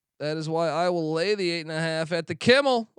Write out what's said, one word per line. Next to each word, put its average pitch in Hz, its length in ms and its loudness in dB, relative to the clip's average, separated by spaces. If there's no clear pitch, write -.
That 151 160 -4
is 160 140 -6
why 165 180 0
I 165 220 0
will 160 240 -2
lay 185 200 0
the 185 160 -2
eight 170 120 -4
and 160 100 -10
a 156 80 -4
half 160 320 -2
at 170 140 -2
the 175 80 -6
Kimmel 247 640 4